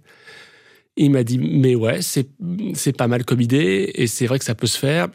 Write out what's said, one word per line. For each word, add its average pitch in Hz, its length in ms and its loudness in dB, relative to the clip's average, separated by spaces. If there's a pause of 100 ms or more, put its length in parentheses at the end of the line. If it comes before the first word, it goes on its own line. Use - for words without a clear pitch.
(960)
Il 143 160 4
m'a 131 120 4
dit, 120 140 0
mais 135 380 4
ouais, 120 260 0
c'est, 139 280 -4 (440)
c'est 143 220 -2
pas 123 120 0
mal 120 180 0
comme 123 160 0
idée 160 540 0
et 127 120 0
c'est 120 180 -4
vrai 131 140 0
que - 60 -8
ça 117 100 -2
peut 117 120 -2
se - 100 -2
faire 170 380 0